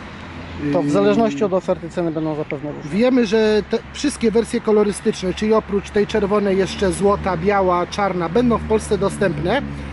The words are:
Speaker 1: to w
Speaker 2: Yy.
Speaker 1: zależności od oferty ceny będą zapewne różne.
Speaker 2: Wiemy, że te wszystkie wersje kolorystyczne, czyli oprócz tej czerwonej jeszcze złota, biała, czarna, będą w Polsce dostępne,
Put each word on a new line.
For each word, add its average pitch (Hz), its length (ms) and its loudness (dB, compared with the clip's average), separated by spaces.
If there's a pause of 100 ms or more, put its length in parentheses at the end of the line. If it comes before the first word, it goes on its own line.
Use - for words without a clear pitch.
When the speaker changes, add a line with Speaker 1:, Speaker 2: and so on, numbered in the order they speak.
(720)
Speaker 1:
to 160 100 2
w - 20 -2
Speaker 2:
Yy. 143 60 0
Speaker 1:
zależności 202 540 2
od 190 80 0
oferty 180 380 -2
ceny 170 200 -4
będą 156 240 -4
zapewne 147 380 -8
różne. 139 180 -12
Speaker 2:
Wiemy, 240 360 4
że 214 440 4
te 226 80 0 (140)
wszystkie - 380 0
wersje 220 300 0
kolorystyczne, 208 760 2
czyli 214 200 2
oprócz 202 360 0
tej 208 160 2
czerwonej 202 520 0
jeszcze 190 340 0
złota, 190 440 0
biała, 180 500 2
czarna, 180 420 -2
będą 226 300 2
w - 100 -6
Polsce 214 300 0
dostępne, 185 640 0 (300)